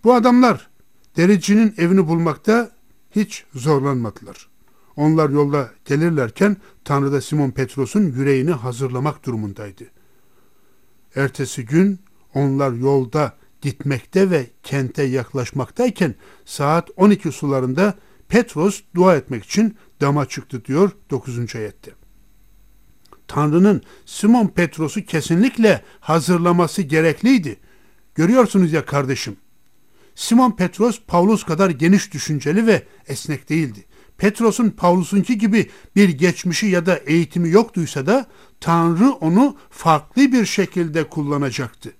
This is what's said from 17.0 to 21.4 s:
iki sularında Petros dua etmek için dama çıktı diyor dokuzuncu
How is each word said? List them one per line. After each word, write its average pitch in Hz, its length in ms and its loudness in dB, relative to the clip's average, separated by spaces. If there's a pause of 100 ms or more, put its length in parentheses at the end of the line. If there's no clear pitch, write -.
iki 180 220 0
sularında 139 640 -2 (340)
Petros 202 540 0 (140)
dua 180 200 4
etmek 123 280 -6
için 214 320 -2 (260)
dama 143 240 0
çıktı - 400 -14
diyor 175 260 2 (180)
dokuzuncu 120 480 -8